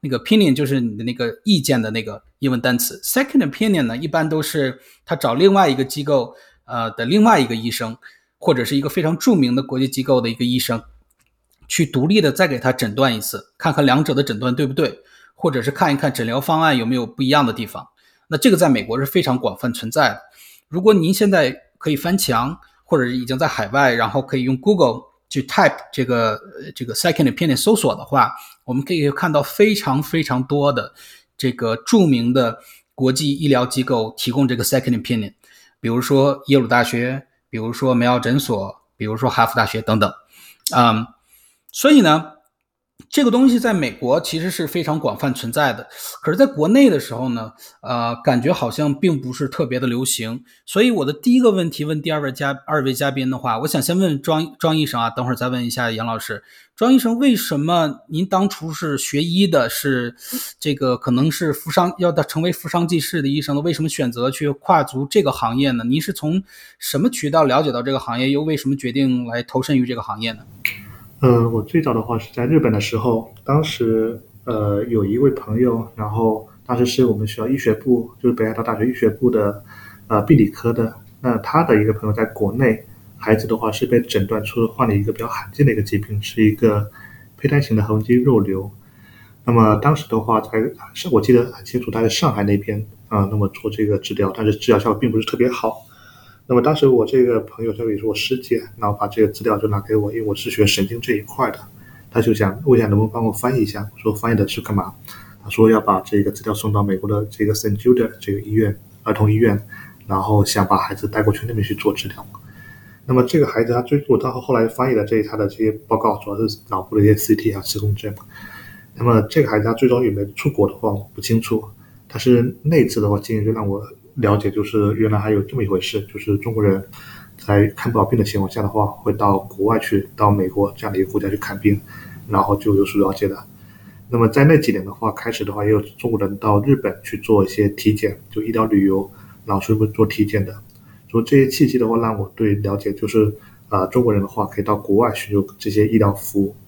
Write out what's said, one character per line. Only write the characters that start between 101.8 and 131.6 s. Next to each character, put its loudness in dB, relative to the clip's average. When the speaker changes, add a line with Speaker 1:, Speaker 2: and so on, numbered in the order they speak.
Speaker 2:
他 0
就 4
想 -2
问 6
一 4
下 0
能 4
不 4
能 -4
帮 -4
我 0
翻 -2
译 2
一 2
下， -8
我 -20
说 -2
：“翻 -2
译 2
的 0
是 -8
干 -6
嘛？” -2
他 -14
说 6
要 4
把 2
这 0
个 0
资 -14
料 -4
送 -4
到 2
美 0
国 -6
的 0
这 -4
个 0
圣 -2
朱 4
德 0
这 -4
个 -2
医 -12
院， 2
儿 0
童 2
医 4
院， 4
然 0
后 4
想 0
把 0
孩 -2
子 -8
带 -2
过 2
去 -6
那 -6
边 -2
去 -6
做 0
治 -8
疗。 -16
那 0
么 6
这 0
个 4
孩 0
子 0
他 0
最-， 0
我 6
到 -4
后 -4
来 2
翻 -2
译 2
的 0
这 0
一， 2
他 -6
的 -2
这 -4
些 0
报 0
告， 0
主 -12
要 -2
是 -8
脑 -4
部 -4
的 4
一 6
些 8
C 2
T -2
啊、 -6
磁 -6
共 -2
振 -8
嘛。 -20
那 -6
么 6
这 2
个 2
孩 2
子 -2
他 0
最 2
终 4
有 2
没 -4
有 -4
出 -2
国 2
的 -6
话， -2
我 -6
不 -14
清 2
楚。 -2
但 -12
是 4
那 4
次 -2
的 2
话， 2
经 -4
验 -2
就 2
让 -4
我 -4
了 4
解， 0
就 -2
是 0
原 0
来 2
还 -2
有 2
这 -8
么 -2
一 -2
回 0
事， -6
就 -12
是 0
中 -6
国 0
人 2
在 4
看 -4
不 2
好 4
病 0
的 2
情 -2
况 -4
下 -6
的 -2
话， 0
会 -4
到 0
国 -4
外 2
去， -2
到 4
美 2
国 -2
这 -14
样 -4
的 -2
一 2
个 -8
国 -2
家 -6
去 -4
看 -10
病， 2